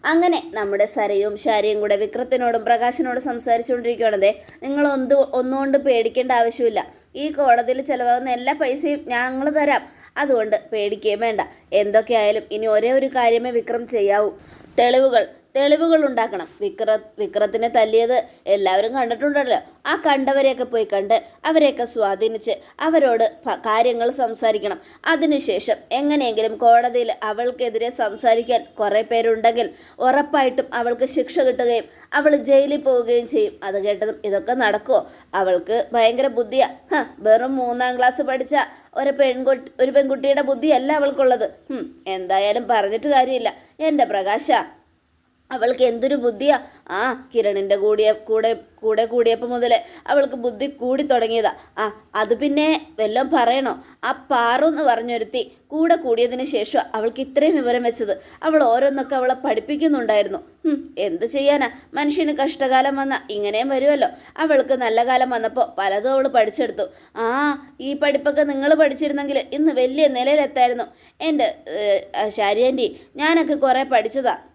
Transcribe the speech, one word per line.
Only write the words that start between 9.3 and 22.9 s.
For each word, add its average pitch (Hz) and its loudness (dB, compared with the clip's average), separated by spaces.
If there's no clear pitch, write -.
തരാം. 285 2
അതുകൊണ്ട് 220 0
പേടിക്കുകയും 208 -2
വേണ്ട. 214 -2
എന്തൊക്കെയായാലും 214 2
ഇനി 220 -2
ഒരേ 220 2
ഒരു 269 2
കാര്യമേ 240 2
വിക്രം 233 -4
ചെയ്യാവൂ. 208 0
തെളിവുകൾ, 247 4
തെളിവുകൾ 311 4
ഉണ്ടാക്കണം. 220 -2
വിക്ര-, 214 -2
വിക്രത്തിനെ 208 -2
തല്ലിയത് 226 2
എല്ലാവരും 196 2
കണ്ടിട്ടുണ്ടല്ലോ. 254 0
ആ 285 -2
കണ്ടവരെയൊക്കെ 269 2
പോയി 226 0
കണ്ട് 202 0
അവരെയൊക്കെ 302 2
സ്വാധീനിച്ച് 220 -2
അവരോട് 277 2